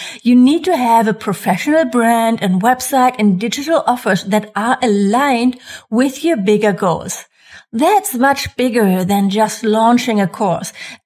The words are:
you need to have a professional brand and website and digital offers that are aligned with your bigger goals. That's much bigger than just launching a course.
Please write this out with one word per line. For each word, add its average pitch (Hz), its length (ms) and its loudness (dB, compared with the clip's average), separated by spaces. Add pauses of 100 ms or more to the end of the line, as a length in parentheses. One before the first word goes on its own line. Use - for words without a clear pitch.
(220)
you 247 140 4
need 269 300 4
to 359 100 2
have 233 320 2
a 220 60 0
professional 220 720 -2
brand 233 540 0
and 185 220 0
website 254 560 0
and 202 220 2
digital 277 480 -2
offers - 380 -2
that 190 280 -2
are 226 260 -2
aligned 240 800 0 (320)
with 262 320 0
your 330 140 0
bigger 208 360 2
goals. 175 520 -4 (480)
That's 370 420 0
much 262 420 -2
bigger 214 480 0
than 196 260 0
just 214 320 -2
launching 226 580 2
a 196 60 0
course. - 460 -4 (340)